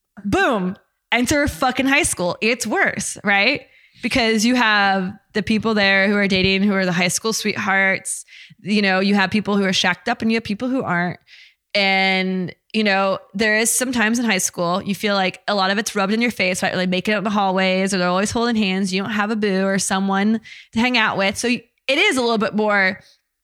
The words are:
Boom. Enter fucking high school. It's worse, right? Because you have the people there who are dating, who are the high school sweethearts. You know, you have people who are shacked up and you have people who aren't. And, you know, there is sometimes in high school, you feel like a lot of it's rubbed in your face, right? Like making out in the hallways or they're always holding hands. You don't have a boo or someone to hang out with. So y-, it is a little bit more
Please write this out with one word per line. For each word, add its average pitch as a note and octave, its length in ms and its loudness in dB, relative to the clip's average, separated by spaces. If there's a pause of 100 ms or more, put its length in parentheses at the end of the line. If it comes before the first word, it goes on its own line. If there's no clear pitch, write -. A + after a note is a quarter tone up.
(240)
Boom. G#3 520 0 (340)
Enter C#4 380 2
fucking C4 380 -2
high C#4+ 180 2
school. F3 360 -4
It's A#3 260 -2
worse, D4 580 -2
right? G3+ 420 0 (360)
Because A3+ 420 2
you B3 100 2
have G3+ 580 2 (200)
the G#3+ 100 -2
people A3 320 0
there G3 340 4
who G#3 80 2
are G3+ 120 2
dating, F#3+ 360 2
who G#3 100 2
are F#3+ 100 0
the F3+ 80 0
high F3 160 0
school A3 240 -2
sweethearts. G3 920 -2 (360)
You G#3 220 0
know, F#3+ 180 2
you G3 160 2
have F#3+ 140 2
people G#3 260 0
who G3+ 80 2
are F#3+ 80 0
shacked - 360 -2
up A#3+ 140 -4
and A3+ 80 0
you A3+ 60 2
have A3+ 80 -4
people G#3+ 240 -6
who B3+ 140 -2
aren't. F3 360 -2 (560)
And, F#3+ 800 0 (180)
you G#3+ 120 0
know, G3 340 2 (160)
there G#3+ 220 2
is A3 140 2
sometimes A#3+ 500 0
in B3 40 -2
high G#3+ 140 0
school, F3+ 440 -2
you G3+ 120 -4
feel G3+ 200 -2
like F#3 340 -2
a G#3 60 0
lot F#3+ 180 2
of G3+ 60 -2
it's - 180 -4
rubbed G3 160 0
in A3 80 0
your A#3+ 100 0
face, F#3 320 -2
right? - 140 -2
Like F3+ 140 0
making F#3 240 0
out G#3+ 40 0
in F3+ 60 -4
the A3+ 60 -2
hallways F#3+ 640 0
or F#3+ 40 0
they're F3+ 100 0
always F#3+ 220 0
holding A#3 260 0
hands. F#3+ 360 0
You F#3+ 100 0
don't G3 100 -6
have G#3 180 -2
a A#3 60 -2
boo G3 280 0
or G3 160 0
someone G3 600 0 (320)
to A3+ 80 -4
hang B3 160 2
out G#3+ 200 2
with. F#3+ 200 0
So A#3+ 120 -2
y-, A#3+ 160 -2 (240)
it C#4 100 2
is F#4+ 180 2
a C4 40 0
little A#3 180 2
bit G3+ 160 -2
more G3+ 460 0 (440)